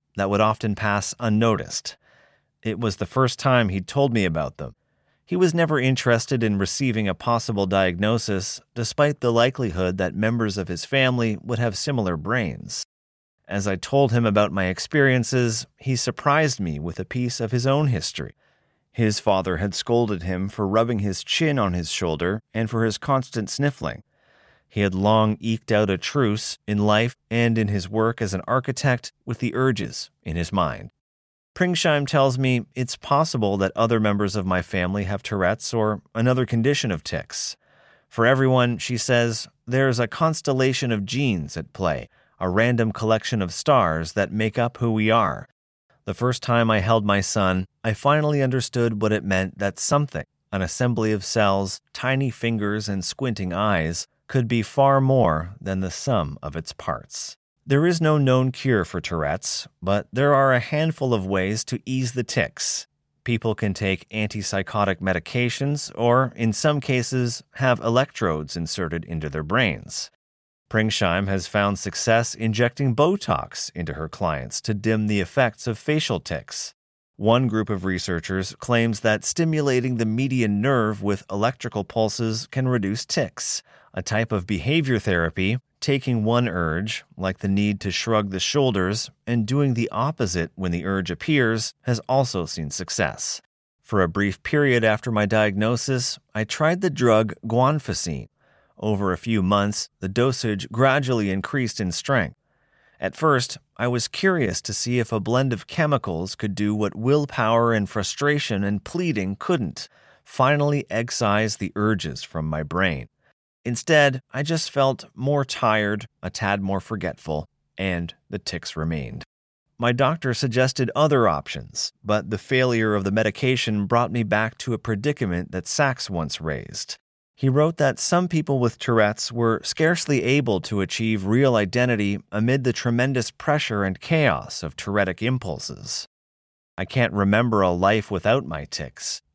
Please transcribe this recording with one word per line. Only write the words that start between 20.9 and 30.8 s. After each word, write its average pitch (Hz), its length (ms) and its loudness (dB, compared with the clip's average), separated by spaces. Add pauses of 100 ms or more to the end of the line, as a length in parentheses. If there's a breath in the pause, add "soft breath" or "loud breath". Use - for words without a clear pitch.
his 98 240 -2
chin 147 380 0
on 95 140 2
his 87 180 -4
shoulder 87 480 -2 (120)
and 110 160 -2
for 113 160 0
his 107 140 0
constant 120 500 -2
sniffling. - 540 -2 (680 soft breath)
He - 120 -4
had 95 160 2
long 107 440 4
eked 113 300 -4
out 107 200 4
a 95 60 2
truce, 110 720 -2
in 104 120 0
life 107 360 2 (160)
and 117 260 2
in 110 120 2
his 95 200 -2
work 110 320 0
as 98 140 -2
an 92 140 -4
architect, 127 640 -2 (120)
with 120 140 -6
the - 160 -2
urges 120 560 -2 (140)
in 80 120 -6
his 85 160 -2
mind. 82 380 -2 (600)